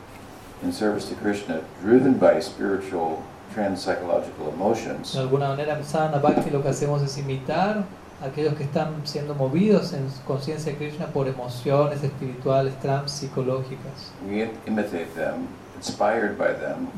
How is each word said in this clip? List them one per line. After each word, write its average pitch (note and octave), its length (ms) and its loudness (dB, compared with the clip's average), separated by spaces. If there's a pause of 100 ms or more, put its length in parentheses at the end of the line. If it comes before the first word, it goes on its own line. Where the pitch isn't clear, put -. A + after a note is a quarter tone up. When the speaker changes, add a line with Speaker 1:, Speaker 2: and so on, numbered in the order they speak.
(640)
Speaker 1:
in - 80 0
service G2+ 380 0
to F2+ 60 -6
Krishna, G#2 460 -2 (200)
driven B2+ 380 8
by F2 200 8
spiritual, G2 840 -2 (300)
trans-psychological - 1000 0
emotions. - 600 -2
Speaker 2:
De C3+ 60 -2
alguna C3+ 300 2
manera, D3 280 -2
en C#3 60 -6
sadhana D#3 360 0
bhakti C#3+ 320 4
lo C#3 100 2
que C#3+ 80 0
hacemos C#3+ 320 2
es C#3 160 -2
imitar D3+ 640 0 (380)
a C#3+ 40 -6
aquellos D3 300 0
que D3 80 -4
están D#3 420 -2
siendo D3 280 -4
movidos D#3+ 600 4
en C3+ 140 -2 (200)
conciencia D3+ 460 -2
de - 40 -6
Krishna D3+ 300 -6
por C3+ 200 0
emociones C#3 760 2
espirituales C3+ 760 0
transpsicológicas. C3+ 1300 -4 (160)
Speaker 1:
We G#2 160 0
im-, A2 80 -4 (160)
imitate G2 480 0
them, - 320 -2 (300)
inspired G#2 600 2
by - 160 2
them. - 340 -4 (100)